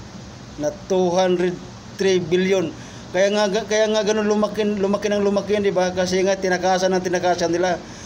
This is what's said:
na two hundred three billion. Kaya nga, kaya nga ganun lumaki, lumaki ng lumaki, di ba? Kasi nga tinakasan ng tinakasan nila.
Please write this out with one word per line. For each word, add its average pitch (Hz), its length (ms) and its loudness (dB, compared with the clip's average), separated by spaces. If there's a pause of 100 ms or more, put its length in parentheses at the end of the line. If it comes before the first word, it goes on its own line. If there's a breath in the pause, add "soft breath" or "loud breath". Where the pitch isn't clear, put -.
(600)
na 147 160 -2 (160)
two 185 240 4
hundred 180 400 2 (400)
three 190 240 2
billion. 180 480 2 (480 loud breath)
Kaya 196 160 4
nga, 208 160 2 (160)
kaya 214 240 2
nga 214 160 2
ganun 214 240 0
lumaki, 208 480 0
lumaki 202 320 0
ng 208 160 2
lumaki, 202 400 0
di 196 80 2
ba? 180 240 2
Kasi 185 320 0
nga 196 80 2
tinakasan 185 560 2
ng 185 80 2
tinakasan 175 480 0
nila. 170 320 0 (260 loud breath)